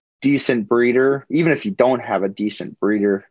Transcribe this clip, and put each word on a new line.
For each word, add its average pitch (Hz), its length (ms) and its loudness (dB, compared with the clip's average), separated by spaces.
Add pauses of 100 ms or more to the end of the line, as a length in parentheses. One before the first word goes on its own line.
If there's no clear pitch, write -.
(220)
decent 131 460 0
breeder, 127 600 2
even 160 240 2
if 127 140 -4
you 101 40 -2
don't 123 300 2
have 101 220 -4
a 95 80 -2
decent 101 500 -6
breeder, 101 500 0